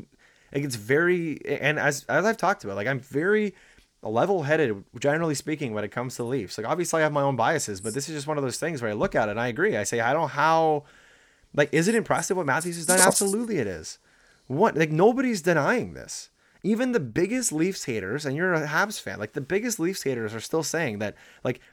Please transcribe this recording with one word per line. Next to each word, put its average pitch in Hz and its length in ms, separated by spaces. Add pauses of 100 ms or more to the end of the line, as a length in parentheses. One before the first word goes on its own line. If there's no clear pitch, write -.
(540)
like, 139 100
it's 131 120
very, 160 720
and 143 320
as, 135 300
as 147 180
I've 220 120
talked 190 260
about, 98 140
like, 104 100
I'm 135 140
very 190 520 (480)
level-headed, 139 840 (160)
generally 151 360
speaking, 143 380
when 104 100
it 107 80
comes 127 240
to 123 80
the 117 40
Leafs. 117 300
Like, 110 100
obviously, 165 340
I - 20
have 151 80
my 147 100
own 139 140
biases, 117 460
but 107 120
this 139 160
is 160 60
just 143 120
one 151 100
of 139 60
those 123 140
things 151 240
where 113 100
I - 20
look 160 220
at 113 140
it - 20
and 104 80
I 123 80
agree. 147 300
I 104 60
say, 117 160
I 117 140
don't, 156 160
how, 156 540 (720)
like, 143 160
is 165 160
it 226 80
impressive 180 420
what 175 80
Matthews 160 300
has 165 100
done? 180 140
Absolutely 196 580
it 113 100
is. 82 300 (500)
What, 135 280
like, 151 160
nobody's 226 500
denying 156 520
this. - 360 (360)
Even 233 260
the 240 80
biggest 175 520
Leafs 165 340
haters, 113 400
and 135 100
you're 180 180
a 156 140
Habs 185 340
fan, 95 180
like, 104 140
the 143 80
biggest 208 380
Leafs 180 240
haters 113 320
are 113 40
still 160 240
saying 147 360
that, 104 160 (280)
like, 127 180 (120)